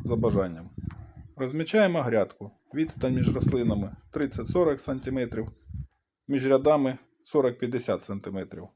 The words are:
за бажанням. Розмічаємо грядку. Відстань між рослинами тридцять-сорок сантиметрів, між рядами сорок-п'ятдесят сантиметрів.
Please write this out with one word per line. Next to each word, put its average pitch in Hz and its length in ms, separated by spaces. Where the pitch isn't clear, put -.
за 117 100
бажанням. 95 540
Розмічаємо 160 640
грядку. 107 500
Відстань 135 420
між 123 200
рослинами 113 600
тридцять-сорок 143 680
сантиметрів, 131 680
між 135 180
рядами 135 520
сорок-п'ятдесят 123 800
сантиметрів. 95 720